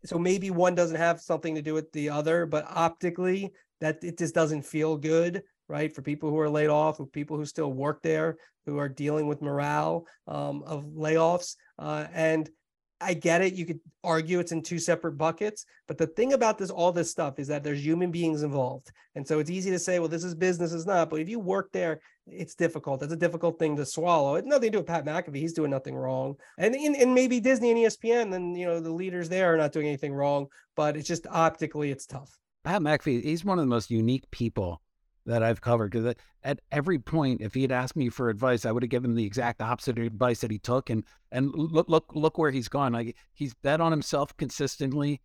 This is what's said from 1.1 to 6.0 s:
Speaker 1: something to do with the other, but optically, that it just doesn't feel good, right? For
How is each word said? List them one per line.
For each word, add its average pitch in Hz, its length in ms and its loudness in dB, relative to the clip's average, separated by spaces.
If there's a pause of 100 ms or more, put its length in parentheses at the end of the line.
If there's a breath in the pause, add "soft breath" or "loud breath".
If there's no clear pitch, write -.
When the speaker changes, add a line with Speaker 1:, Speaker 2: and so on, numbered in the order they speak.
Speaker 1:
something 160 340 -2
to 151 80 -2
do 156 120 -4
with 156 180 -4
the 147 180 -2
other, 160 340 2
but 151 240 -2
optically, 180 840 -2 (280 soft breath)
that 156 220 -2
it 170 160 -8
just 165 160 -2
doesn't 156 280 2
feel 156 340 -2
good, 165 460 2 (260 soft breath)
right? 151 260 -4
For 143 80 -12